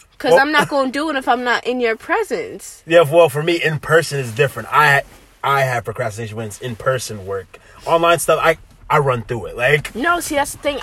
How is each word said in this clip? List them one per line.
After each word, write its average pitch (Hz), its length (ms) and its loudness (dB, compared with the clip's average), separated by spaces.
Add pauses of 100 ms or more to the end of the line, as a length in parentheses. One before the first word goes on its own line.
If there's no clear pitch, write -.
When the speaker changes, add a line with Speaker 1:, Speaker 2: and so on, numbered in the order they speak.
(180)
Speaker 1:
'Cause - 140 2
Speaker 2:
Well - 80 8
Speaker 1:
I'm 285 120 2
not 294 180 2
gonna 269 200 0
do 294 200 -4
it 285 60 -4
if 262 120 -2
I'm 247 160 0
not 240 220 -2
in 254 120 -2
your 226 160 0
presence. 214 920 -6
Speaker 2:
Yeah, 165 160 6
well, 160 260 6
for 143 140 -4
me, 170 200 -2
in 156 160 0
person 147 400 0
is 120 140 -6
different. 117 400 -2
I, 139 300 4 (420)
I 139 200 2
have 123 200 -2
procrastination 110 540 -8
when 113 80 -8
it's 104 120 -14
in 123 160 -10
person 113 520 -6
work. 98 320 -10 (260)
Online 170 340 4
stuff, 156 240 0
I, 160 140 2 (320)
I 151 100 2
run 127 260 0
through 113 220 -8
it. 98 120 -14
Like 143 360 0
Speaker 1:
No, 339 260 0
see, - 160 -6
that's 277 160 -2
the - 60 -16
thing. 285 240 -6